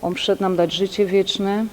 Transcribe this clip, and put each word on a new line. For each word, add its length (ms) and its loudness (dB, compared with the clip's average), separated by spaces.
On 120 -2
przyszedł 280 0
nam 140 0
dać 180 2
życie 320 0
wieczne 680 0